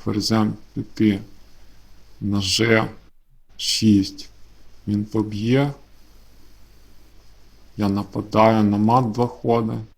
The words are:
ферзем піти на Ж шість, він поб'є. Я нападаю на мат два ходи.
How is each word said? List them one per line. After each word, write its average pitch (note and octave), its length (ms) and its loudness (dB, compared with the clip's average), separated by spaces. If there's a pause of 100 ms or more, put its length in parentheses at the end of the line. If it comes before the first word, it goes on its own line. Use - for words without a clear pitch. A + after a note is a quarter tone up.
ферзем G#2+ 500 0 (200)
піти G#2+ 480 0 (1000)
на G2+ 200 -2
Ж A2 460 2 (680)
шість, - 720 0 (580)
він G#2 180 -2
поб'є. A2+ 680 -2 (2000)
Я G#2 120 0
нападаю G#2+ 720 2
на G#2 140 2
мат A2+ 340 2
два A#2+ 160 -2
ходи. A#2 500 -2 (200)